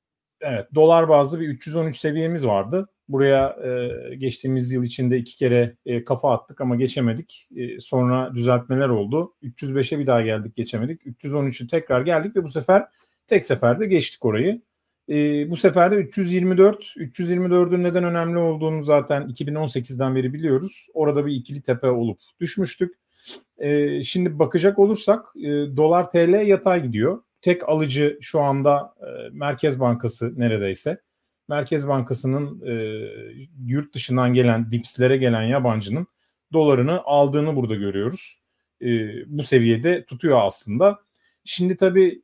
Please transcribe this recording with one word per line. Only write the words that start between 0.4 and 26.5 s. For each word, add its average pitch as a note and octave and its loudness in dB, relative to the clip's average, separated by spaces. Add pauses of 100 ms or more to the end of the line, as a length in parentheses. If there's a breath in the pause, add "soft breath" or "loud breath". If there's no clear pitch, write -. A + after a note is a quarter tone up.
evet, C3 -6
dolar D#3+ 6
bazlı D3 4
bir D#3+ -6
üç C#3 -10
yüz D#3 -8
on E3 -2
üç D3+ -6
seviyemiz D#3+ -2
vardı. A2+ -2 (200)
Buraya, C3+ 2
e, B2 -6
geçtiğimiz C3 -4
yıl B2+ -2
içinde B2 -2
iki A#2+ -6
kere, A#2+ 2 (100)
e, A#2+ -4
kafa C3 0
attık - -8
ama B2 -2
geçemedik. B2 -4
E, A#2+ -10
sonra B2+ -2
düzeltmeler B2 0
oldu. A#2+ -2
Üç B2+ -14
yüz C3+ -6
beşe C#3 -2
bir C#3 -4
daha A#2+ 4
geldik, A2 -4
geçemedik. A#2+ -6
Üç B2 -18
yüz C#3+ -8
on C#3+ -2
üçü B2 -8
tekrar C#3+ 0
geldik E3 -2
ve F#3 0
bu D3+ -8
sefer F#3 2 (420)
tek G3+ 2
seferde B2+ 2
geçtik E3+ 0
orayı. C#3+ 0 (480)
E, D3 0
bu E3+ -6
sefer F3+ 6
de G#3+ 2
üç F#3+ -2
yüz F3+ -2
yirmi F#3 2
dört, G3+ 4
üç - -12
yüz F3 -2
yirmi F3+ 0
dördün F3+ 4
neden F3 0
önemli E3+ -2
olduğunu D#3+ -2
zaten C#3+ 2
iki C3+ -8
bin D3 -4
on D#3 -2
sekizden C3 -4
beri C3 -2
biliyoruz. D3+ -2
Orada D3 0
bir D3 -4
ikili C#3 -8
tepe B2+ -2
olup A#2 -2 (200 soft breath)
düşmüştük. F3+ -6 (640 loud breath)
E, C#3+ 0
şimdi E3+ -2
bakacak F3 2
olursak, G#3 2 (100)
e, D3 -8 (280)
dolar E3+ 2
T E3+ 4
L G#3 2
yatay F#3 2